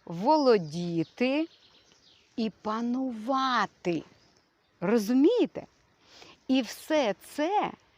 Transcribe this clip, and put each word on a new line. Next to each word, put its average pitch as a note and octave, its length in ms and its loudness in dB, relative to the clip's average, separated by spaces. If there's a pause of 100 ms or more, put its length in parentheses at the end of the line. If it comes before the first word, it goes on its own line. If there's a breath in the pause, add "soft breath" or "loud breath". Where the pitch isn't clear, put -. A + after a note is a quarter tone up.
володіти G#3 1400 0 (880)
і A3 140 -2 (120)
панувати. A#3 1400 -2 (800)
Розумієте? B3+ 840 2 (840 loud breath)
І C4 140 2
все B3 520 -2 (200)
це F4 360 0 (280 soft breath)